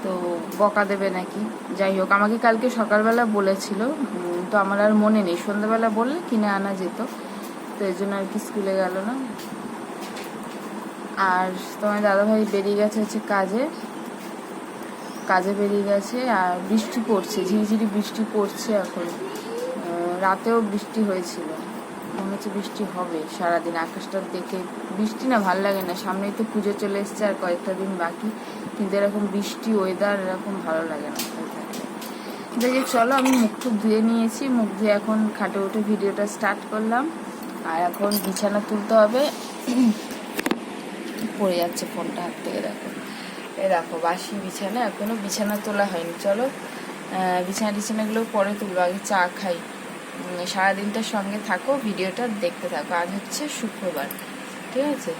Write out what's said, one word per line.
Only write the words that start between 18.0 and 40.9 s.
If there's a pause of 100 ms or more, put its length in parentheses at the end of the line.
পড়ছে
এখন।
আহ,
রাতেও (140)
বৃষ্টি (100)
হয়েছিল, (680)
মনে
হচ্ছে
বৃষ্টি (120)
হবে (180)
সারাদিন।
আকাশটা (180)
দেখে (380)
বৃষ্টি
না
ভাল
লাগে
না, (120)
সামনেই
তো
পুজো
চলে
এসছে
আর
কয়েকটা
দিন (120)
বাকি, (460)
কিন্তু
এরকম (120)
বৃষ্টি (100)
ওয়েদার (100)
এরকম (120)
ভালো
লাগে
না। (1400)
যাই
হোক,
চলো,
আমি (100)
মুখ
টুক (100)
ধুয়ে
নিয়েছি, (140)
মুখ
ধুয়ে
এখন (200)
খাটে
উঠে (100)
ভিডিওটা (100)
স্টার্ট (100)
করলাম। (640)
আর (100)
এখন (140)
বিছানা (100)
তুলতে
হবে। (2250)